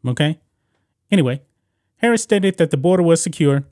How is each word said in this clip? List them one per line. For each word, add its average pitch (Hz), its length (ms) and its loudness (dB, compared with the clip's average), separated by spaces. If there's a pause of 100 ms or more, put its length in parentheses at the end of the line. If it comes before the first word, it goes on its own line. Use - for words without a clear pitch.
Okay? 147 340 -4 (720)
Anyway, 139 300 0 (560)
Harris 233 260 0
stated 196 340 0
that 160 140 0
the 143 60 -2
border 180 260 2
was 165 180 2
secure 143 500 -2